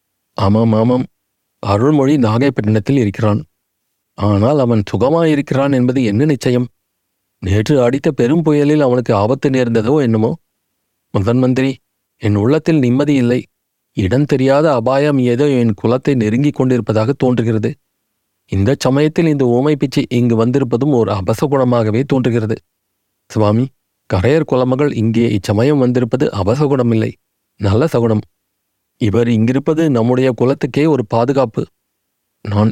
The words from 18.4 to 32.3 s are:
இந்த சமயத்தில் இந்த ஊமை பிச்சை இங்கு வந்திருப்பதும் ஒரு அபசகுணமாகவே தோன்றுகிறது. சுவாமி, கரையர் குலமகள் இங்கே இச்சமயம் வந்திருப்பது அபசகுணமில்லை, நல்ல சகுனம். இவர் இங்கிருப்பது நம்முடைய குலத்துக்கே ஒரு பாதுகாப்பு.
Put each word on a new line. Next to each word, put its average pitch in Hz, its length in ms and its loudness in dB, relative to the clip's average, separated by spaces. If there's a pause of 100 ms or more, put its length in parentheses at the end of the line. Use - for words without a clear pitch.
இந்த 98 260 0
சமயத்தில் 151 540 0
இந்த 139 140 0
ஊமை 127 300 2
பிச்சை 139 340 -2
இங்கு 120 260 0
வந்திருப்பதும் 127 580 0
ஒரு 110 180 0
அபசகுணமாகவே 120 920 0
தோன்றுகிறது. 117 520 -2 (760)
சுவாமி, 107 360 0 (440)
கரையர் 131 400 0
குலமகள் 131 440 0
இங்கே 113 380 0
இச்சமயம் 120 520 0
வந்திருப்பது 123 460 0
அபசகுணமில்லை, 117 840 0 (480)
நல்ல 107 260 0
சகுனம். 117 380 0 (760)
இவர் 117 280 0
இங்கிருப்பது 131 640 0
நம்முடைய 123 420 0
குலத்துக்கே 135 560 -2
ஒரு 127 180 0
பாதுகாப்பு. 123 560 -2 (840)